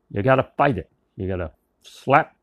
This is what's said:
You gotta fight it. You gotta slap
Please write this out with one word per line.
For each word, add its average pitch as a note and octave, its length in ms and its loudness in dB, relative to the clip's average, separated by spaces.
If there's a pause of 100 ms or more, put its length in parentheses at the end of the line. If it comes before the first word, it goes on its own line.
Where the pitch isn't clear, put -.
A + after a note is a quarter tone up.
(100)
You G2+ 120 -4
gotta C3 360 2
fight C#3+ 180 2
it. - 160 -12 (240)
You G2 100 -8
gotta F2+ 280 -8 (260)
slap - 640 -2